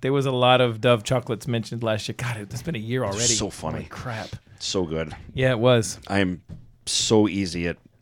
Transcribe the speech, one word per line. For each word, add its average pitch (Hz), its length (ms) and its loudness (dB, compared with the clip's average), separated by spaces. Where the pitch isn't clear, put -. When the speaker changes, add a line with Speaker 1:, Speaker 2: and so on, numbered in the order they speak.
Speaker 1:
there 131 120 0
was 139 140 2
a 135 40 0
lot 127 300 6
of 117 200 0
Dove 120 220 4
chocolates 120 460 -2
mentioned 117 340 -4
last 110 260 -2
year. - 80 -6
God, 123 200 -6
it, 104 160 -12
it's 123 100 -10
been 165 140 -6
a - 20 -6
year 117 260 -2
Speaker 2:
It's 98 120 -2
Speaker 1:
already. 120 180 2
Speaker 2:
so 104 160 -2
funny. 80 280 -6
Speaker 1:
Holy 78 100 -10
crap. 113 400 -10
Speaker 2:
So 92 240 -2
good. 78 300 -4
Speaker 1:
Yeah, 131 160 2
it 120 80 0
was. 117 480 4
Speaker 2:
I 98 140 2
am 92 220 0
so 107 420 4
easy 87 380 -2
at 82 100 -2